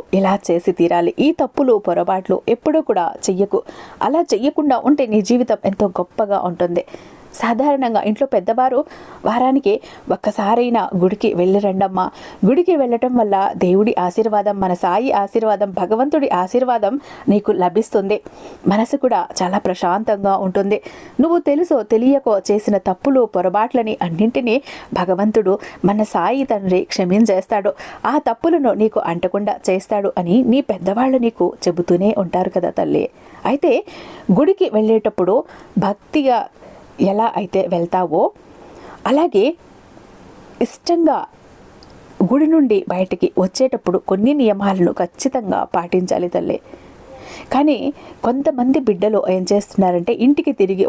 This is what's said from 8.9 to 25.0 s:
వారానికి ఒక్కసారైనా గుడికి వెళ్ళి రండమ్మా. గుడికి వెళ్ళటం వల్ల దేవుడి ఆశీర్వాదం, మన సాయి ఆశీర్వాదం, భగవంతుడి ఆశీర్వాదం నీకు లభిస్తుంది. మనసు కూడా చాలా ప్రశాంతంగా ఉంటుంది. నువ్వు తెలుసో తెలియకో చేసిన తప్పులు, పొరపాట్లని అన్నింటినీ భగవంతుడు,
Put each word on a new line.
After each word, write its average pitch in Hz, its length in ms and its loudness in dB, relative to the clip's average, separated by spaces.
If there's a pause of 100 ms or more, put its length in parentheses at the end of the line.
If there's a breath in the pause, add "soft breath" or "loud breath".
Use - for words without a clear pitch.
వారానికి 247 480 2 (400 loud breath)
ఒక్కసారైనా 226 680 0 (200)
గుడికి 185 280 0 (100)
వెళ్ళి 190 260 2
రండమ్మా. 190 400 -2 (420 loud breath)
గుడికి 339 340 4
వెళ్ళటం 240 360 0
వల్ల 208 180 2 (300)
దేవుడి 196 280 2 (120)
ఆశీర్వాదం, 208 580 0
మన 180 100 0
సాయి 185 380 0
ఆశీర్వాదం, 208 580 0 (120)
భగవంతుడి 269 480 0
ఆశీర్వాదం 226 640 0 (340 loud breath)
నీకు 208 220 2
లభిస్తుంది. 196 640 0 (500 loud breath)
మనసు 220 360 0
కూడా 226 180 0 (200)
చాలా 185 260 -2
ప్రశాంతంగా 196 640 -2 (140)
ఉంటుంది. 202 320 0 (420 loud breath)
నువ్వు 339 180 2 (100)
తెలుసో 294 300 2 (140)
తెలియకో 254 420 4 (160)
చేసిన 208 240 0 (140)
తప్పులు, 262 340 2 (120)
పొరపాట్లని 214 640 0
అన్నింటినీ 220 560 0 (420 loud breath)
భగవంతుడు, 190 560 2 (300 loud breath)